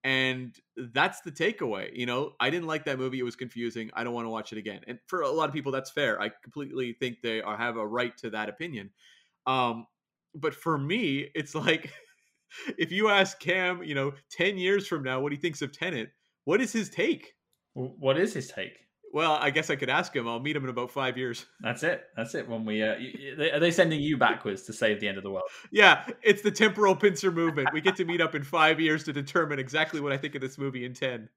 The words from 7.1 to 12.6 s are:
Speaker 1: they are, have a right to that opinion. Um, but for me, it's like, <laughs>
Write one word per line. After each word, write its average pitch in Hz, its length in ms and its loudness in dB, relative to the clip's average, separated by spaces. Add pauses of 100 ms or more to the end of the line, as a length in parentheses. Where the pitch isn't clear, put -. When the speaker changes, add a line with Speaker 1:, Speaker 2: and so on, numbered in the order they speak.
Speaker 1:
they 113 180 -2
are, 104 160 -6
have 117 200 -4
a 107 100 -2
right 120 300 -2
to 117 120 -8
that 107 180 -4
opinion. 104 440 -10 (560)
Um, 120 400 0 (480)
but 147 180 -2
for 160 240 -2
me, 143 560 -2
it's 151 220 -6
like, 156 360 0 (400)
<laughs> - 460 -12